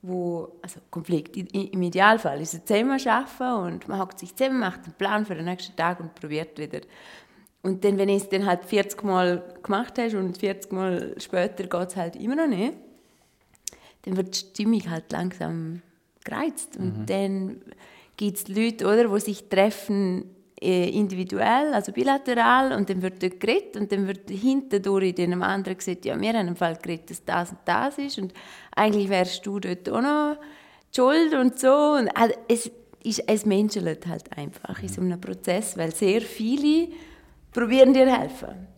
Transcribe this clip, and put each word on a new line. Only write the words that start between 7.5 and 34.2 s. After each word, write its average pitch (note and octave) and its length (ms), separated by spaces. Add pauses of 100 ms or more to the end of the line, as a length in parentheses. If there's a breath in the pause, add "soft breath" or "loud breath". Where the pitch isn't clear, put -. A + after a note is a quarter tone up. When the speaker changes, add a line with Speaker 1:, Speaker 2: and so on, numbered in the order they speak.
Speaker 1:
Und F#3+ 220
dann, G3+ 120
wenn G3 120
du G3+ 80
es G3 120
dann G3 160
halt F3+ 220
vierzig G3+ 380
Mal F3+ 380 (200)
gemacht G#3+ 360
hast A#3 160
und F#3+ 220
vierzig F#3+ 360
Mal F#3 440
später F#3+ 500
geht's F3+ 300
halt E3+ 200
immer C4 200
noch D#4+ 120
nicht, A3+ 260 (1300 loud breath)
dann F#3 140
wird F#3 180
die - 40
Stimmung G#3 520
halt E3 220
langsam E3 680 (440)
gereizt. - 520
Und C#3 260
Speaker 2:
Mhm. G#2+ 40
Speaker 1:
dann F#3+ 500 (600 loud breath)
gibt's G#3 320
Leute, A3+ 360
oder, A3 240
die G3+ 120
sich G#3 280
treffen, G3 760 (360)
äh, F3+ 300
individuell, G3+ 840
also G#3 180
bilateral, B3+ 800
und G3 160
dann F#3 140
wird F#3 200
dort F#3 180
geredet C4 360
und G#3 160
dann G3 140
wird G3 240
hintendurch G3 800
in F3+ 60 (160)
dem F3+ 120
anderen F#3+ 340
gesagt, F3+ 280
„Ja, - 140
wir G#3 140
haben G#3 160
im F3 80
Fall E3 200
geredet, E3 340
dass - 140
das F3 260
und F3+ 140
das A#3+ 340
ist C#4 200
und F#3+ 140 (420 loud breath)
eigentlich G#3 360
wärst F3+ 340
du G3+ 140
dort F3+ 320
auch A3+ 100
noch D4 360 (580 loud breath)
schuld“ D4+ 400
und B3+ 240
so. C4 100 (300)
Und, A3+ 180
also, A3+ 180 (140)
es A#3 220 (320)
ist, A3 240
es G#3+ 180
menschelt G3+ 600
halt E3 320